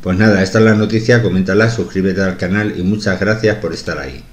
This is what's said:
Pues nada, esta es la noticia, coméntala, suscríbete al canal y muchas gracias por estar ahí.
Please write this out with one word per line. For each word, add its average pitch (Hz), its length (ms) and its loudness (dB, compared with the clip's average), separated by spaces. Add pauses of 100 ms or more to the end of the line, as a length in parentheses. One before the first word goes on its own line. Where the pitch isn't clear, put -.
Pues 92 160 -2
nada, 101 280 4
esta 110 160 0
es 110 40 6
la 110 100 6
noticia, 110 480 2
coméntala, 95 480 2
suscríbete 95 520 -2
al 92 140 -2
canal 101 420 -2
y 87 40 -4
muchas 98 360 -2
gracias 107 380 0
por 82 180 -6
estar 80 240 -8
ahí. 67 240 -12 (100)